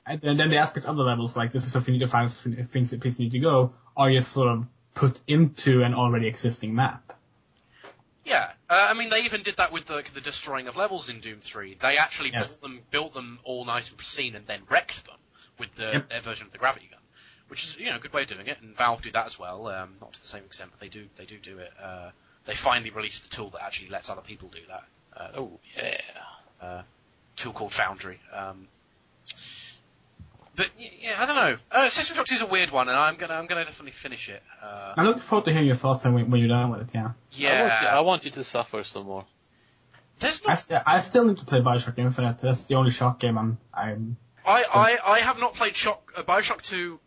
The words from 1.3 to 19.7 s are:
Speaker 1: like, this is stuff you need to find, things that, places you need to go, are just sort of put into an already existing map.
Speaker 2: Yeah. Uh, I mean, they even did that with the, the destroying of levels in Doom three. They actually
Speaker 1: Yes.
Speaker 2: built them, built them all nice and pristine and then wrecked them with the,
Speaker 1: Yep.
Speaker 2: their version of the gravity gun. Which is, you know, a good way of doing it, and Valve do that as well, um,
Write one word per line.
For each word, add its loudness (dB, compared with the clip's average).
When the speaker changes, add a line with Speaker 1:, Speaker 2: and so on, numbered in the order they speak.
Speaker 1:
like, 0
this -2
is -4
stuff 0
you 2
need 2
to 2
find, 2
things -2
that, -6
places -2
you 0
need -2
to -2
go, 6
are 6
just 4
sort 4
of 0
put 2
into 4
an 4
already 2
existing -2
map. -2
Speaker 2:
Yeah. 0
Uh, 6
I 2
mean, -4
they 2
even -4
did -4
that 0
with -8
the, -6
the -12
destroying -8
of -10
levels -2
in -14
Doom -14
three. -14
They 4
actually 0
Speaker 1:
Yes. -4
Speaker 2:
built -20
them, -14
built -4
them -12
all -8
nice -4
and -20
pristine -8
and -18
then -10
wrecked 0
them -20
with -14
the, -6
Speaker 1:
Yep. -2
Speaker 2:
their -10
version -12
of -20
the -20
gravity -2
gun. -20
Which -10
is, -12
you -10
know, -4
a -12
good -12
way 0
of -6
doing -12
it, -10
and -20
Valve 0
do -12
that -2
as -12
well, -12
um, -10